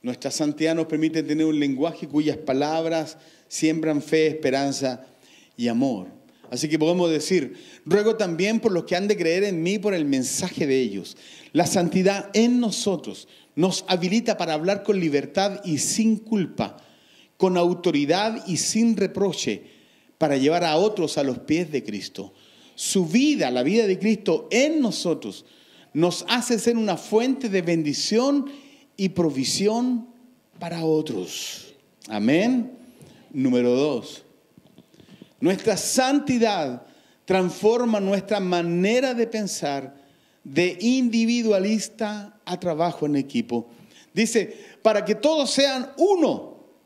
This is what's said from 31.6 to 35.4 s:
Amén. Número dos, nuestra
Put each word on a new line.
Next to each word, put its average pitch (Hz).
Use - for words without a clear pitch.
Amén. 165
Número 123
dos, 135
nuestra 190